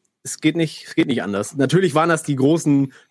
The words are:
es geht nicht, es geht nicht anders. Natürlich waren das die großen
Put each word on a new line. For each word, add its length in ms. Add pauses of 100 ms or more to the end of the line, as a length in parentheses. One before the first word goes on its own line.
(220)
es 200
geht 160
nicht, 280
es 100
geht 120
nicht 160
anders. 320
Natürlich 400
waren 140
das 140
die 120
großen 560 (200)